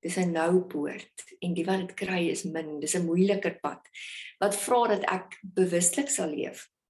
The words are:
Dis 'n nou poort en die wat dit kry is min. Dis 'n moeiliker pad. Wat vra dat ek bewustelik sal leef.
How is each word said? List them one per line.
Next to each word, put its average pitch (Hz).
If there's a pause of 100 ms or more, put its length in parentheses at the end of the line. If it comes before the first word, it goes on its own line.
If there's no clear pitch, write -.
Dis 180
'n 175
nou 170
poort - (180)
en 180
die 170
wat 190
dit 180
kry 185
is -
min. 160
Dis 151
'n 175
moeiliker 185
pad. - (560)
Wat 202
vra 240
dat 190
ek -
bewustelik 185
sal 165
leef. - (220)